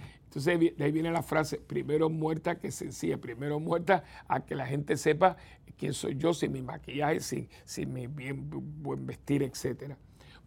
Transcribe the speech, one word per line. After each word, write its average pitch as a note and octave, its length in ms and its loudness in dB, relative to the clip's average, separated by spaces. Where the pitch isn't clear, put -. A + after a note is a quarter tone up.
Entonces, E3 340 2
vi-, E3+ 120 6
de D3 160 0
ahí D3 80 4
viene D#3+ 180 2
la E3 100 2
frase, D3+ 360 0
"Primero D3+ 520 0
muerta D#3+ 500 0
que - 120 -6
sencilla", - 460 -2
primero C#3+ 420 -4
muerta E3+ 460 4
a C3+ 160 0
que D3+ 100 -6
la C3+ 100 -2
gente C#3+ 300 0
sepa D#3+ 400 4
quién D3 180 -4
soy - 220 -4
yo, D#3 180 4
sin - 200 0
mi C3 80 -6
maquillaje, C#3+ 580 -2
sin, - 300 -6
sin - 260 -6
mi B2+ 160 -6
bien, C#3 420 -8
bu-, C#3+ 140 -8
buen C#3 420 -6
vestir, C#3 380 0
etcétera. C3+ 540 -4